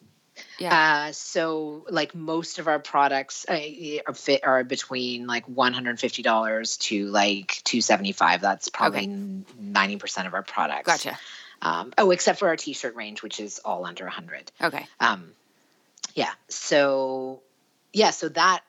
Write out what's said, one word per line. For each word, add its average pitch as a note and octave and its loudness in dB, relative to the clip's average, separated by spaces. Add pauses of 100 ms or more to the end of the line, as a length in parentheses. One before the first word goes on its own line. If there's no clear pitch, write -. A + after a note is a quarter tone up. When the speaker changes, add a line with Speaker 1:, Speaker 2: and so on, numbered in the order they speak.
(580)
Speaker 1:
yeah. D#3 4
Speaker 2:
uh, - -10
so, D#3 -4
like, D#3 -2
most D#3+ -4
of D#3+ -4
our D3+ 4
products, C#3 0
uh, F#3+ 0
y-, D3+ -6
are C#3+ -6
fit, - 2
are C3 4
between, B2 -4
like, A#2+ -2
one B2 2
hundred B2 -4
fifty B2 -2
dollars A2+ 2
to, G2+ 0
like, G2+ 2
two A#2 2
seventy-five. G2 2
That's G2 0
probably - 0
Speaker 1:
Okay. G2 -4
Speaker 2:
n-, G2+ -8 (140)
ninety G2+ 0
percent F#2+ -6
of F2 -8
our G2 -2
products. - -4
Speaker 1:
Gotcha. - 0 (420)
Speaker 2:
Um, E3+ -2
oh, G3+ 8
except F3+ 4
for G3 2
our E3 4
t-shirt C3+ -8
range, G#2+ -10
which G#2+ -10
is G#2 -10
all F2+ -4
under F2 -10
a F2+ -8
hundred. E2 -12
Speaker 1:
Okay. D3 -2 (120)
Speaker 2:
Um, F#2 0 (880)
yeah. - 0 (180)
So, C3 0 (520)
yeah, G3 6
so - -6
that E3 4